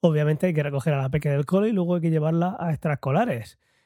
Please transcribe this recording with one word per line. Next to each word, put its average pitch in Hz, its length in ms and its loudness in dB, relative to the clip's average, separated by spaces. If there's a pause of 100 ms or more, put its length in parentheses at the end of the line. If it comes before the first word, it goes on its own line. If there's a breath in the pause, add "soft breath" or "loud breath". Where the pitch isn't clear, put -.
Obviamente 151 460 2
hay 180 80 0
que 151 80 0
recoger 143 320 -2
a 139 80 0
la 131 80 -2
peque 147 200 -2
del 143 160 0
cole 202 240 2
y - 20 0
luego 175 240 0
hay 175 60 -2
que 165 80 0
llevarla 160 500 0
a 170 100 -4
extraescolares. 147 880 -2 (280)